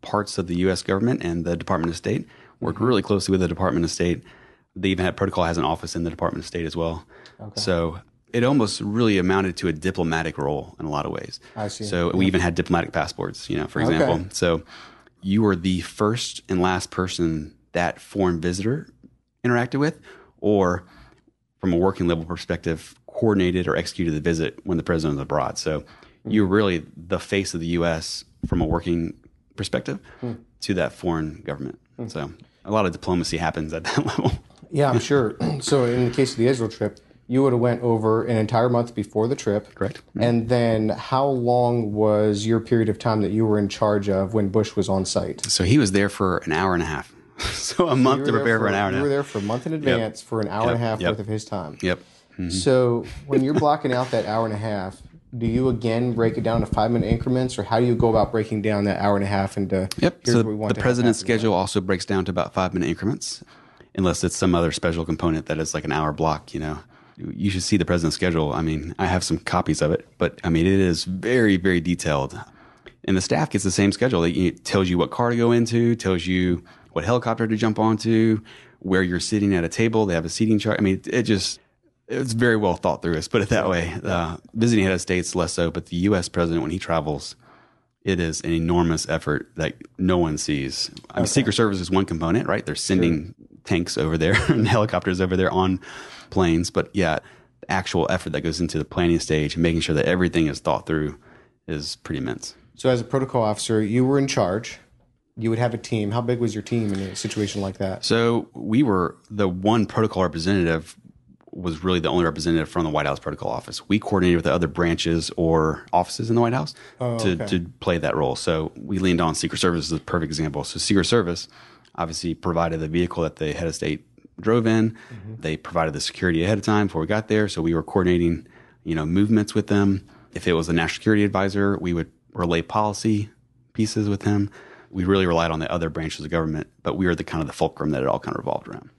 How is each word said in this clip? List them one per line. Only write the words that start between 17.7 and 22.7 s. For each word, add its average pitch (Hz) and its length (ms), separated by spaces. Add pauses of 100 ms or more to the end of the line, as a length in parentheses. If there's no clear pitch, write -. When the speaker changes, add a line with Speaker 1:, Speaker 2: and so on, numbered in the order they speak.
Speaker 1:
that 85 280
foreign 90 400
visitor 95 480 (560)
interacted 120 340
with, 151 200 (420)
or 95 440 (760)
from 92 120
a 85 40
working 92 300
level 82 180
perspective, 85 720 (120)